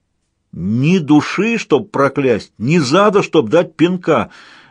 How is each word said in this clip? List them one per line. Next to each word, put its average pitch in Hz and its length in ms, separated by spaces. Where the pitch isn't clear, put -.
«Ни 123 480
души, 160 580
чтоб 131 320
проклясть, 135 680
ни 139 200
зада, 190 460
чтоб 143 260
дать 170 260
пинка!» 165 560